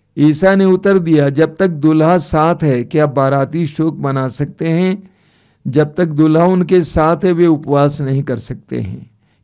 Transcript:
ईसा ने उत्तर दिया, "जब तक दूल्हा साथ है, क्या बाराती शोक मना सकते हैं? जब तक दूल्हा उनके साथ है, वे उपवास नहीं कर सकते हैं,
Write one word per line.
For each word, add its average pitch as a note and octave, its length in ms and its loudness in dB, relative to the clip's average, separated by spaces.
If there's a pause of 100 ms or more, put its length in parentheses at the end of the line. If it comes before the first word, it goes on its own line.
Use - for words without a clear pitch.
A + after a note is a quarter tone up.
(180)
ईसा D#3 380 2
ने G3 100 2
उत्तर F#3+ 340 2
दिया, D#3 300 2
"जब D#3 260 -2
तक F#3+ 120 0
दूल्हा D#3 500 2
साथ D#3+ 460 0
है, B2+ 200 0
क्या D3+ 220 0
बाराती C#3 600 -2
शोक D#3 320 -4
मना C3+ 300 -4
सकते D3 400 -6
हैं? F#3 480 -2 (520)
जब D3+ 260 -2
तक F3+ 120 -2
दूल्हा D#3 400 2
उनके F3+ 380 2
साथ D#3+ 400 0
है, F#3 80 2
वे E3+ 160 2
उपवास D3 540 0
नहीं C3+ 220 -2
कर B2+ 140 -6
सकते B2+ 420 -10
हैं, - 320 -10 (320)